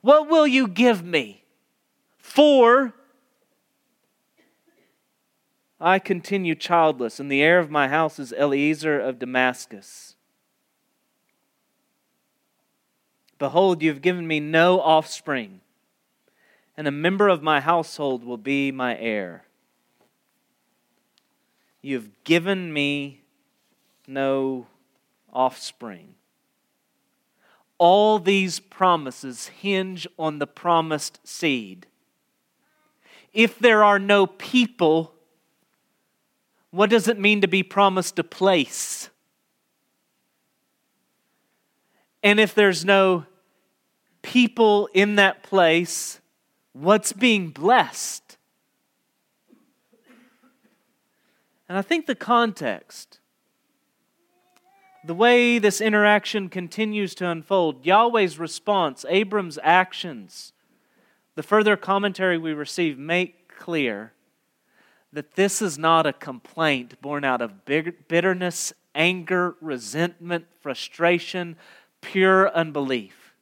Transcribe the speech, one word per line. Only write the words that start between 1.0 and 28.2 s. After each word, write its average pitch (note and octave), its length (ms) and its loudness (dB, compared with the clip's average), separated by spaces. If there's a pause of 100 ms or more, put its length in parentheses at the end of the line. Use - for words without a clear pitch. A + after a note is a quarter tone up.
me? C#3+ 420 -6 (720)
For C4 760 4 (3000)
I F#3 180 2
continue F3+ 560 -4
childless, D3 680 0
and C#3 100 -8
the C#3 100 0
heir E3+ 180 4
of D3+ 120 -4
my D3 160 0
house D#3 320 -2
is B2 140 -12
Eliezer D3 680 0
of B2 180 -6
Damascus. B2+ 1000 -6 (3250)
Behold, D#3+ 440 0
you D#3+ 80 2
have C#3 120 -6
given F3 260 -2
me D#3 140 -2
no E3 400 2
offspring, C#3 800 -2 (1120)
and D3+ 140 -4
a - 20 -2
member F#3+ 380 0
of E3 120 0
my D3+ 200 2
household D3 640 -2
will B2 100 -8
be C#3 340 -2
my B2+ 280 -6
heir. G#2 480 -8 (2250)
You C#3 140 -8
have G#2+ 140 -10 (160)
given E3+ 480 -2
me C#3+ 480 -4 (840)
no C3+ 640 -4 (640)
offspring." A#2+ 840 -6 (1600)
All G#3 420 6
these F#3+ 400 0